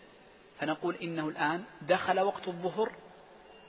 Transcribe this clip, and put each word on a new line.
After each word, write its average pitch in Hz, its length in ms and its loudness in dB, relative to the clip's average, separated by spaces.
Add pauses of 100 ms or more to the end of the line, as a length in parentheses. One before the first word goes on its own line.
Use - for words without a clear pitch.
(600)
فنقول 156 340 0
إنه 160 340 -2
الآن 160 360 0 (180)
دخل 175 380 4
وقت 196 280 0
الظهر 180 440 -2 (760)